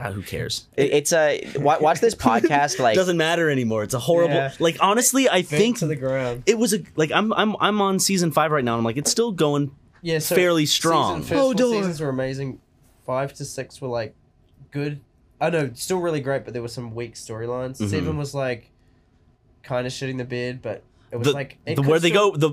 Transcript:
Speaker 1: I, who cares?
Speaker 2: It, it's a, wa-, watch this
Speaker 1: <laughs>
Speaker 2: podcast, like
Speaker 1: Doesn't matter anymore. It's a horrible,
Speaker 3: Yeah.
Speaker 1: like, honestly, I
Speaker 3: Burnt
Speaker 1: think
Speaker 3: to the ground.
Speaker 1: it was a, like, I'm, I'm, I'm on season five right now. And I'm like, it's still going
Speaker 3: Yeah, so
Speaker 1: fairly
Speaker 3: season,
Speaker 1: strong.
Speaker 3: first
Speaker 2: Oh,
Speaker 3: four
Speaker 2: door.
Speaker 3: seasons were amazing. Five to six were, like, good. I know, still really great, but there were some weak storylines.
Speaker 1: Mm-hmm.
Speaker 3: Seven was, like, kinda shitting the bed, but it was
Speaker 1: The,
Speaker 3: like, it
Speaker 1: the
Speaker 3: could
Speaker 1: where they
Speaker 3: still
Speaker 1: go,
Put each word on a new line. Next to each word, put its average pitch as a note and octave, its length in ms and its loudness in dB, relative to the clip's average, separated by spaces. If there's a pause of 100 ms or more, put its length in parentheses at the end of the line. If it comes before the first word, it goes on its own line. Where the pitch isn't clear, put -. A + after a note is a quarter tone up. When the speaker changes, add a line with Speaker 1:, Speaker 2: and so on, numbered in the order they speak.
Speaker 1:
I, G#2 120 -6
who G2 100 -8
cares? - 440 -8 (100)
Speaker 2:
It, C#3 160 2
it's D3 200 2
a, D3+ 300 2 (140)
wa-, D3 240 2
watch D#3 200 2
this A3+ 140 4
Speaker 1:
<laughs> - 0 -
Speaker 2:
podcast, A3+ 640 2
like - 160 4
Speaker 1:
Doesn't F3+ 220 2
matter E3 340 2
anymore. A2+ 320 0
It's G#2 120 -4
a B2 40 -2
horrible, E3+ 360 2
Speaker 3:
Yeah. C3+ 260 0
Speaker 1:
like, E3 200 2
honestly, A#3 480 4
I F3 140 2
Speaker 3:
Burnt - 60 -4
Speaker 1:
think G#3+ 320 2
Speaker 3:
to D#3+ 60 -2
the D3+ 100 -2
ground. C3 500 -4
Speaker 1:
it A3 120 4
was A3 160 2
a, F#3+ 80 -2 (140)
like, D3+ 160 0
I'm, G#3 220 0
I'm, G#3 260 0
I'm G#3 220 2
on F#3+ 160 2
season F3 320 2
five D#3 200 2
right D3 140 0
now. A#2+ 100 0
And A#2 60 0
I'm A2+ 40 0
like, A2+ 140 -2
it's C#3+ 120 -2
still A#3 220 0
going C#3+ 400 0 (280)
Speaker 3:
Yeah, E3 200 -2
so E3 140 -2
Speaker 1:
fairly F3 320 4
Speaker 3:
season, - 80 0
Speaker 1:
strong. B2 480 2
Speaker 3:
first - 100 -4
Speaker 2:
Oh, C#4 140 4
Speaker 3:
four C4 80 2
Speaker 2:
door. A#3+ 180 2
Speaker 3:
seasons F#3 280 -2
were D3+ 100 -2
amazing. C3 500 -6 (460)
Five C3+ 280 -4
to C#3+ 100 -12
six - 360 -12
were, C3+ 80 -8
like, A#2 260 -6 (560)
good. C#3+ 300 -6 (400)
I E3 100 0
know, D3+ 240 -2
still F#3 240 -4
really E3 220 -2
great, C3 240 -4
but A2+ 80 -14
there A#2+ 100 -8
were A#2 60 -8
some A#2 260 -12
weak A#2 200 -10
storylines. B2 640 -8
Speaker 1:
Mm-hmm. G#2+ 100 -4
Speaker 3:
Seven D#3 300 -2
was, C#3+ 160 -8
like, B2+ 360 -6 (920)
kinda B2 280 -4
shitting C3 280 -8
the B2+ 60 -6
bed, B2+ 380 -6
but A2 200 -10 (280)
it B2 60 -8
was A#2 120 -2
Speaker 1:
The, C#3+ 60 2
Speaker 3:
like, C#3 320 -10
it D3 100 -4
Speaker 1:
the C#3 60 0
Speaker 3:
could C#3 80 2
Speaker 1:
where D#3+ 80 6
they E3+ 120 4
Speaker 3:
still G3+ 220 4
Speaker 1:
go, D3+ 200 2